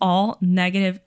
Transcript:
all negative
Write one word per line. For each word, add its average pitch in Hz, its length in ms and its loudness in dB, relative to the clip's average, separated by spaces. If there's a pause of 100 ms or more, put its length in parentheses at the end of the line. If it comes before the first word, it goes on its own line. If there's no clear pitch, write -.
all 190 400 0
negative 185 640 0